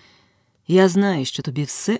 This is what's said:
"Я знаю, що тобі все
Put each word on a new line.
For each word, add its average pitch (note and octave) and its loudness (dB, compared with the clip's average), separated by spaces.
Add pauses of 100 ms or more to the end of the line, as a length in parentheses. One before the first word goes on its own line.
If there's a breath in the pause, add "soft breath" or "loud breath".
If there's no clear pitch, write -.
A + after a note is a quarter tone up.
(680 soft breath)
"Я F#3 6
знаю, F#3 0
що - -8
тобі C#3+ -6
все G#3 -4